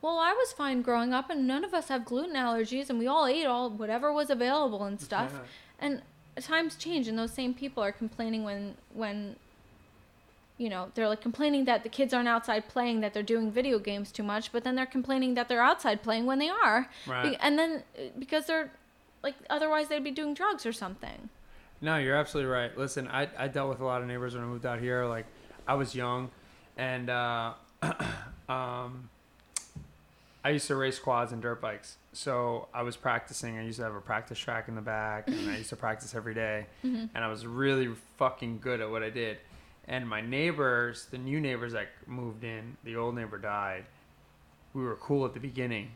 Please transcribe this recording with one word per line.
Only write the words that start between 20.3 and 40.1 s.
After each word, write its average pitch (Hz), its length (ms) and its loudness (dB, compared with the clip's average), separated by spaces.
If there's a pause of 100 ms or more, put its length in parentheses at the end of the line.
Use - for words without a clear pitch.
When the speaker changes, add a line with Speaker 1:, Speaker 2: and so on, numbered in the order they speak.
Speaker 1:
drugs 392 320 0
or 233 60 -2
something. - 560 -8 (520)
Speaker 2:
No, 156 160 2
you're 139 200 4
absolutely 147 360 2
right. 120 260 0
Listen, 131 300 -4
I, 139 280 0
I 135 120 -2
dealt 139 220 -2
with 123 100 -4
a 131 40 -4
lot 123 180 0
of 123 60 -4
neighbors 123 260 -4
when 120 100 -6
I - 20 -4
moved 120 200 -6
out 120 120 -2
here. 123 280 0
Like, 113 200 -4 (400)
I 135 80 4
was 139 200 0
young, 123 360 -2 (480)
and, 127 320 -2
uh, 120 420 0 (160)
<clears throat> - 800 -6
um, 127 600 -4 (1400)
I 143 60 4
used 147 180 2
to 139 80 2
race 131 220 2
quads 120 340 0
and 113 100 -6
dirt 117 180 -4
bikes. 107 360 -8 (160)
So 123 600 -2
I 120 80 -2
was 120 140 -4
practicing. 117 600 -2
I 110 60 -6
used 113 140 -6
to 120 60 -4
have 110 100 -4
a 101 60 -8
practice 113 380 -4
track 113 300 -4
in 117 60 -6
the 110 60 -6
back, 107 480 -4
and 262 220 -2
I 104 60 -4
used 110 140 -8
to 113 60 -8
practice 110 380 -4
every 113 200 -6
day. 107 320 -2 (180)
Speaker 1:
Mm-hmm. 233 300 -2
Speaker 2:
And 117 100 -2
I 113 40 0
was 110 180 -6
really 131 420 2 (300)
fucking 120 420 0
good 123 200 0
at 110 100 -2
what 113 120 -2
I 110 80 -4
did. 110 280 -4 (500)
And 127 200 -4
my 107 120 -2